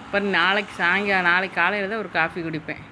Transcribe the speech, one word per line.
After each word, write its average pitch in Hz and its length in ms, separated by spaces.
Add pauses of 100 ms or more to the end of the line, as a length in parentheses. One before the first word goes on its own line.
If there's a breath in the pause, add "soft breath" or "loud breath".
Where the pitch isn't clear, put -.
அப்புறம் 202 240
நாளைக்கு 190 460
சாயங்காலம், 185 560
நாளைக்கு 185 300
காலையில 196 300
தான் 220 80
ஒரு 190 120
காஃபி 170 320
குடிப்பேன். 160 500